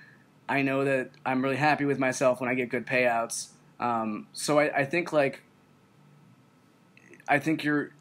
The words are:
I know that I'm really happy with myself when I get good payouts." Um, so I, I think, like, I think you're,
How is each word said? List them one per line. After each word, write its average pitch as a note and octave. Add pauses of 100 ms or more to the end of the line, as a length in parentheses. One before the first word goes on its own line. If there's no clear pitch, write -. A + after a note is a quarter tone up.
(480)
I C#3
know C3+
that C3+ (160)
I'm C3
really C3
happy C#3+
with C#3
myself B2+
when B2+
I B2
get B2
good A#2
payouts." A#2 (320)
Um, A2
so -
I, D3
I C#3+
think, E3+
like, C#3+ (1900)
I C#3+
think C#3+
you're, D3 (100)